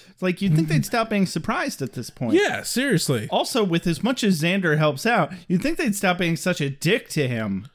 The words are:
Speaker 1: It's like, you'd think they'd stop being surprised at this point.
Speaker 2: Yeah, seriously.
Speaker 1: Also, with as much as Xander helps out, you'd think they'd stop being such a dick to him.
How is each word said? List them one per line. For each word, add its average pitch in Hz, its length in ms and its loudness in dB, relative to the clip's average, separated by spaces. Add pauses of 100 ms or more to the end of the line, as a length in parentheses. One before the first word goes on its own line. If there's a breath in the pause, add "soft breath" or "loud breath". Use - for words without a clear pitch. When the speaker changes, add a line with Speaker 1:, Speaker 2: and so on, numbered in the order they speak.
Speaker 1:
It's - 140 -14
like, 180 180 0
you'd 190 140 2
think 160 140 4
they'd - 160 2
stop 226 260 -2
being 196 160 2
surprised 247 560 -4
at 123 100 -8
this 120 160 -10
point. - 240 -4
Speaker 2:
Yeah, 339 300 2
seriously. 156 680 0
Speaker 1:
Also, 247 340 0
with 170 220 0
as 170 160 -2
much 247 220 -2
as 185 180 2
Xander 175 380 2
helps 151 260 2
out, 226 260 2 (160 loud breath)
you'd 180 140 2
think 320 160 -2
they'd 269 180 0
stop 180 220 0
being 170 180 0
such 175 240 -2
a 143 120 -2
dick 190 380 0
to 143 180 -2
him. 110 480 -4